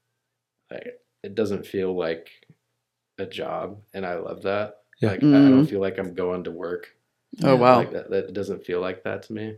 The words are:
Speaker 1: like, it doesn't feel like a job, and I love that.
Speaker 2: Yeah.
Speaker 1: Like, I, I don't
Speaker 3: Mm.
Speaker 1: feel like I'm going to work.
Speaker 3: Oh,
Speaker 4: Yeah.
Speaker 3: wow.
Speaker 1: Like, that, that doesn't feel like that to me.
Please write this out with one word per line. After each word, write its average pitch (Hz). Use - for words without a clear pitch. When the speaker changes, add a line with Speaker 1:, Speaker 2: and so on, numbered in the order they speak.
Speaker 1:
like, -
it 101
doesn't 101
feel 92
like 82
a 95
job, 82
and 98
I 87
love 90
that. 101
Speaker 2:
Yeah. 110
Speaker 1:
Like, 110
I, 147
I -
don't 139
Speaker 3:
Mm. 151
Speaker 1:
feel 101
like 95
I'm 92
going 90
to 85
work. 87
Speaker 3:
Oh, 135
Speaker 4:
Yeah. 123
Speaker 3:
wow. 123
Speaker 1:
Like, -
that, 82
that 95
doesn't 95
feel 87
like 92
that 104
to -
me. 107